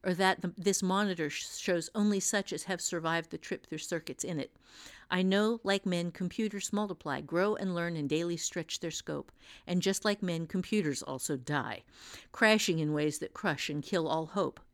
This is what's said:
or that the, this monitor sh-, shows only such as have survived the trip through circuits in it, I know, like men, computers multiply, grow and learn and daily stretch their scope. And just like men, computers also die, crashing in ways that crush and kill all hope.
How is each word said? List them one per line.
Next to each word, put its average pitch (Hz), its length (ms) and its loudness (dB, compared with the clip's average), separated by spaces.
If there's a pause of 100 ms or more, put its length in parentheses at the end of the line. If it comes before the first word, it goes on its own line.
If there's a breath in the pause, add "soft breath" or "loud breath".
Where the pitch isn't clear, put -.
or 185 80 2
that 185 280 4
the, 175 160 -2
this 190 240 2
monitor 185 480 2
sh-, - 280 -8
shows 170 360 0
only 110 280 4
such - 320 0
as 151 100 -6
have 180 180 -4
survived 165 500 0
the 156 60 -8
trip - 300 -6
through 160 120 -8
circuits - 440 -4
in 165 160 -2
it, - 160 -6 (560 loud breath)
I 180 100 2
know, 208 440 4
like 196 200 2
men, 175 260 0
computers 196 600 -4
multiply, 190 500 -2
grow 175 340 2
and 190 200 -2
learn 170 220 -2
and 147 120 0
daily 170 280 2
stretch - 420 -4
their 170 120 -4
scope. 147 400 -8 (360 loud breath)
And 180 140 2
just 190 240 0
like 208 180 2
men, 165 240 -2
computers 180 560 0
also 139 340 -4
die, 127 460 -4 (480 loud breath)
crashing 214 480 4
in 151 140 2
ways 151 260 2
that - 140 -8
crush - 360 -2
and 147 140 -2
kill 165 240 0
all 160 200 0
hope. 165 320 -2 (140)